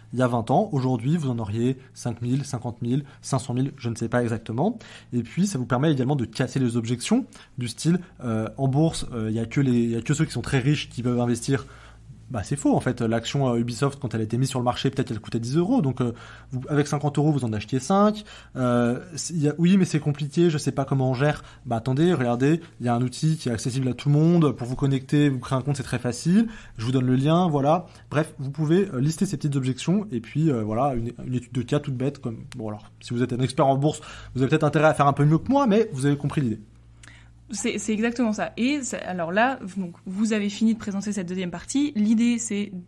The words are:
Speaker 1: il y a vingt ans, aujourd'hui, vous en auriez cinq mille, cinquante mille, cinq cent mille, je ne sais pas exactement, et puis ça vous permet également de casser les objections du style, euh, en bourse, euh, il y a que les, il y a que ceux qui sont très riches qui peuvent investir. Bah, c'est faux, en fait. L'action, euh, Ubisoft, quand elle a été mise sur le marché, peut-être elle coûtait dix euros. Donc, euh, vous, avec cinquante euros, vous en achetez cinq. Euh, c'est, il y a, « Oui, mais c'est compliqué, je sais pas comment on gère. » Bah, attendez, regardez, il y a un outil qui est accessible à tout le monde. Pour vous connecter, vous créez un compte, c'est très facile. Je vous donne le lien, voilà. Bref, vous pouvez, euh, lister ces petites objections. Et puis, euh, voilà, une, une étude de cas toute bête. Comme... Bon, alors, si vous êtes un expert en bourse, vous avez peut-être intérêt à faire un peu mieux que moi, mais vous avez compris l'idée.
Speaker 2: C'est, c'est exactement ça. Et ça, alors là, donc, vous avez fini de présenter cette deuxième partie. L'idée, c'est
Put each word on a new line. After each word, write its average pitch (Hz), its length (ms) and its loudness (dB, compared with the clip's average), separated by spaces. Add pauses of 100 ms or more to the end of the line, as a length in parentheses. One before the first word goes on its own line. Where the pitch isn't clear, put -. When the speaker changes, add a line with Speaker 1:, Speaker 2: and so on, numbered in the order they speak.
(120)
Speaker 1:
il 120 60 -4
y 127 40 4
a 127 60 4
vingt 117 220 -2
ans, 190 220 2
aujourd'hui, 131 440 0
vous 143 140 -2
en 117 80 -2
auriez 113 400 -2 (160)
cinq 110 260 -6
mille, 131 240 -2
cinquante 117 380 -8
mille, 127 220 -2 (180)
cinq - 160 -2
cent 120 160 -4
mille, 135 240 -2
je 120 100 -6
ne 117 60 -4
sais 113 160 -4
pas 123 120 2
exactement, 120 560 -2 (360)
et 120 80 0
puis 165 240 -2
ça 196 100 -6
vous 127 80 -2
permet 131 260 2
également 135 260 0
de 123 100 -2
casser 131 320 -4
les 120 180 0
objections 120 480 0 (320)
du 123 120 -6
style, 170 300 0 (240)
euh, 110 240 -2 (120)
en 135 100 0
bourse, 151 460 2
euh, 110 160 -4
il 107 60 -2
y 113 40 0
a 113 60 -2
que 139 160 0
les, 131 100 4
il 117 200 4
y 117 40 -2
a 113 60 -2
que 151 100 -2
ceux 156 140 2
qui - 60 -12
sont 120 100 -4
très - 160 0
riches 143 320 0
qui - 120 -8
peuvent 123 160 2
investir. 120 460 0 (640)
Bah, 110 120 -4
c'est 143 140 -4
faux, 285 180 2
en - 60 2
fait. 123 220 -2
L'action, 117 500 0
euh, 120 60 2
Ubisoft, 120 420 -2
quand 113 140 -6
elle 110 80 0
a - 20 0
été 113 140 -2
mise 131 100 2
sur 131 100 -2
le 120 60 0
marché, 123 240 0
peut-être - 220 -2
elle 110 100 -6
coûtait - 180 -6
dix 117 200 -4
euros. 202 240 2
Donc, 131 180 -2
euh, 120 140 0 (360)
vous, 127 200 -6
avec 147 160 2
cinquante 147 320 -2
euros, 147 120 4
vous 139 140 0
en 113 80 -2
achetez 107 260 -4
cinq. 208 460 2 (320)
Euh, 123 440 2 (140)
c'est, 151 200 -8
il 165 80 0
y 147 80 4
a, « 143 80 -4
Oui, 175 180 6
mais 185 80 6
c'est 156 160 0
compliqué, 147 480 0
je 156 80 2
sais 139 160 -2
pas 135 140 -2
comment 135 240 0
on 131 40 0
gère. » 143 300 0 (220)
Bah, 117 100 -2
attendez, 135 380 2
regardez, 131 480 2 (180)
il 120 60 -4
y - 20 2
a 120 60 2
un 120 80 2
outil 156 340 0
qui 127 140 -4
est - 20 0
accessible 127 360 -2
à 123 40 0
tout 123 160 -4
le 143 60 6
monde. 160 380 6
Pour 113 140 -6
vous 127 100 -4
connecter, 139 520 2
vous 131 120 0
créez 131 180 -2
un 123 40 -2
compte, 143 140 -2
c'est 135 60 -8
très 123 160 -4
facile. 170 500 2 (300)
Je 110 80 -6
vous 127 60 0
donne 127 120 2
le 127 120 4
lien, 160 340 4
voilà. 147 340 2 (260)
Bref, 156 280 0
vous 135 120 -6
pouvez, 160 440 2
euh, 127 40 -2
lister 156 280 0
ces - 100 -4
petites 143 200 -2
objections. 139 540 0
Et 123 100 -4
puis, 151 300 0
euh, 117 120 0
voilà, 117 320 0
une, 117 180 -4 (140)
une 127 80 -4
étude - 180 -4
de 131 80 -2
cas 147 200 -2
toute 139 180 -6
bête. 139 200 -2
Comme... 120 260 -8 (120)
Bon, 110 120 -8
alors, 107 220 -12 (100)
si - 120 -10
vous 120 100 0
êtes 123 120 0
un 120 60 -4
expert 135 260 2
en 135 100 4
bourse, 147 240 0 (340)
vous 120 60 -4
avez 131 80 4
peut-être 156 160 2
intérêt 151 240 4
à 156 60 6
faire 147 120 4
un 139 60 6
peu 147 140 4
mieux 156 100 6
que 160 160 -2
moi, 277 140 4
mais 220 260 4
vous 135 140 -2
avez 143 100 4
compris - 240 -2
l'idée. 113 200 -2 (920)
Speaker 2:
C'est, 226 220 -4
c'est 208 160 -4
exactement 226 400 0
ça. 208 240 -4
Et 269 240 0
ça, 233 160 -8 (100)
alors 175 240 -4
là, 233 280 2 (180)
donc, 180 160 -6 (140)
vous 208 260 -2
avez 208 160 0
fini 220 240 2
de 220 60 -2
présenter 202 340 -6
cette 196 160 -6
deuxième 185 220 -4
partie. 269 460 -4
L'idée, 226 420 2
c'est 202 340 -4 (160)